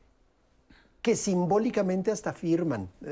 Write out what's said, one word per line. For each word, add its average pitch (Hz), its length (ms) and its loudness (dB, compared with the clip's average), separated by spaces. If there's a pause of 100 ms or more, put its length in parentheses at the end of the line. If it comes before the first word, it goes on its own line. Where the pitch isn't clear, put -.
(1000)
que 226 140 2
simbólicamente 190 960 0
hasta 185 220 -4
firman. 160 560 -2 (220)